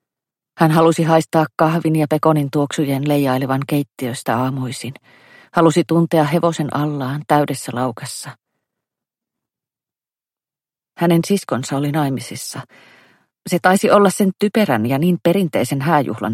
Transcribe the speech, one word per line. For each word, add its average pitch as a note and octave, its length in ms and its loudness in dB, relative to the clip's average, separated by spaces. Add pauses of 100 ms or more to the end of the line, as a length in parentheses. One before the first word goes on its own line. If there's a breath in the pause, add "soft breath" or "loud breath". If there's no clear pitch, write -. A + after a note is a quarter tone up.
(580)
Hän D#3+ 140 4
halusi E3 320 4
haistaa D#3+ 420 2 (100)
kahvin D#3+ 400 0
ja D#3 140 2
pekonin D#3 420 2
tuoksujen C#3+ 560 -2
leijailevan C3+ 600 0
keittiöstä C3 680 -4
aamuisin. C3 560 -4 (600 soft breath)
Halusi E3 340 4
tuntea E3 360 2
hevosen E3 520 -2
allaan D3 520 -4
täydessä C#3+ 480 0
laukassa. B2 640 -8 (2500)
Hänen E3+ 300 4
siskonsa C#3 500 -2
oli C#3+ 140 -2
naimisissa. C3+ 680 -4 (880 soft breath)
Se F3 120 0
taisi F#3+ 300 4
olla G3+ 180 6
sen F#3+ 300 0
typerän F#3+ 460 0
ja C3+ 140 -2
niin F3 240 2
perinteisen D#3+ 580 -2
hääjuhlan C3 520 -2